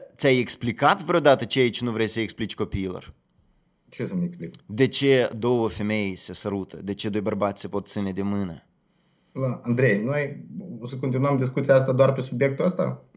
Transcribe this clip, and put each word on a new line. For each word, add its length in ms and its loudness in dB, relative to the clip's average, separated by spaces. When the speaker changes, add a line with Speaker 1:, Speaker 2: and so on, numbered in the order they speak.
Speaker 1:
ți-ai 220 4
explicat 640 0
vreodată 420 4
ceea 260 2
ce 140 -4
nu 60 -2
vrei 160 0
să 140 -2
explici 340 -6
copiilor? 580 -6
Speaker 2:
Ce 180 -8
să-mi 180 -2
explic? 300 -10
Speaker 1:
De 200 2
ce 520 2
două 300 2
femei 480 -2
se 180 -6
sărută? 500 -4
De 100 -6
ce 140 -6
doi 120 -2
bărbați 400 -2
se 80 -8
pot 180 -6
ține 260 -4
de 100 -4
mână? 400 -4
Speaker 2:
La, 320 -4
Andrei, 400 2
noi 400 -4
o 60 -12
să 100 -12
continuăm 400 0
discuția 380 2
asta 180 4
doar 200 4
pe 80 -4
subiectul 440 -2
ăsta? 380 -2